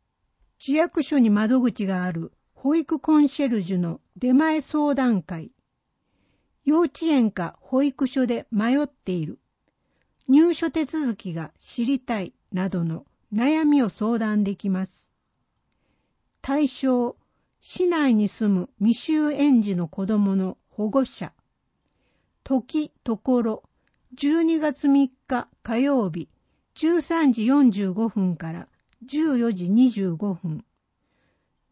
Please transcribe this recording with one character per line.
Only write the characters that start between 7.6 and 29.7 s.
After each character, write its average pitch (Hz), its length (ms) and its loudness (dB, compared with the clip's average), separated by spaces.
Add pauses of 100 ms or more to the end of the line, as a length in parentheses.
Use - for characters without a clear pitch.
育 277 240 -2
所 262 180 -2
で 233 260 -4
迷 233 300 0
っ 294 60 -2
て - 240 -12
い 170 140 -4
る。 - 120 -12 (920)
入 311 240 6
所 330 180 -2
手 320 140 -2
続 269 300 -2
き 180 180 -10
が 160 260 -10
知 - 260 -6
り 262 140 0
た 220 220 -6
い - 120 -10 (180)
な 185 180 -2
ど 175 140 -2
の 165 220 -6 (280)
悩 294 320 0
み 285 180 4
を 202 60 0
相 226 280 -2
談 214 260 0
で 196 120 -2
き - 140 -6
ま 190 160 -2
す。 - 240 -20 (1300)
対 285 260 0
象、 247 480 -2 (440)
市 - 260 -4
内 302 300 2
に 208 120 2
住 214 220 -2
む 185 200 0 (100)
未 226 340 0
就 302 180 0
園 277 300 4
児 202 140 -2
の 175 120 -2
子 196 180 -8
ど 214 120 0
も 196 180 2
の 190 220 -2 (120)
保 214 200 -6
護 269 160 0
者。 - 260 -12 (1120)
時、 277 480 -4 (120)
と 226 140 -4
こ 247 240 0
ろ、 220 220 -4 (520)
十 311 280 0
二 330 160 0
月 294 280 -2
三 277 240 4 (160)
日 - 220 -6 (140)
火 233 160 -4
曜 254 320 0
日、 160 180 -10 (460)
十 330 260 0
三 330 300 0
時 220 140 -2
四 262 260 4
十 190 200 -2
五 214 160 -2
分 185 300 -2
か 165 140 -10
ら 170 160 -12 (360)
十 294 340 -2
四 233 160 0
時 175 160 -4
二 240 200 6